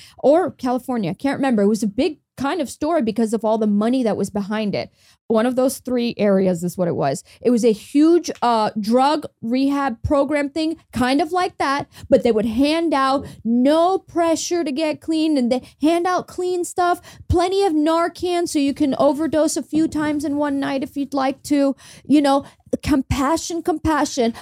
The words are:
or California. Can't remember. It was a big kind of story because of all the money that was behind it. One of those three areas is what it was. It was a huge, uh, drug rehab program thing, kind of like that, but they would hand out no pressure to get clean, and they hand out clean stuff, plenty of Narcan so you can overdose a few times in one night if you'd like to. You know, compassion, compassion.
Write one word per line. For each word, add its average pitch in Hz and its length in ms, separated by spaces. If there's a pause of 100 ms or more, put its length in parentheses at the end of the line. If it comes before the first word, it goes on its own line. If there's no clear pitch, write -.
(180)
or 311 320
California. 240 640
Can't - 240
remember. 247 240
It 196 60
was 214 140
a 226 60
big 277 300 (180)
kind 294 240
of 247 80
story 311 320
because 220 320
of 220 140
all 220 100
the 214 100
money 220 360
that 208 160
was 196 100
behind 202 460
it. - 180 (360)
One 220 180
of 254 100
those 262 220
three 240 400
areas 190 440
is 175 140
what 180 100
it 147 80
was. 143 300 (160)
It 226 100
was 233 140
a 226 80
huge, 320 580 (120)
uh, 226 360
drug 254 460 (160)
rehab 269 640
program 285 480
thing, 320 260 (160)
kind 254 300
of 320 100
like 359 240
that, 285 320 (220)
but 254 140
they 240 80
would 208 120
hand 285 480
out 269 340 (160)
no 302 560
pressure 339 680
to 311 60
get 294 300
clean, 311 380
and 240 120
they - 160 (140)
hand 339 260
out 359 220
clean 359 380
stuff, 349 340 (280)
plenty 370 360
of 370 80
Narcan 330 720
so 302 120
you 277 160
can 285 240
overdose 302 580
a 294 60
few 311 260
times 302 340
in 285 140
one 285 240
night 277 220
if 294 120
you'd 277 200
like 269 300
to. 277 300 (320)
You 294 140
know, 269 240 (380)
compassion, 302 800
compassion. 294 800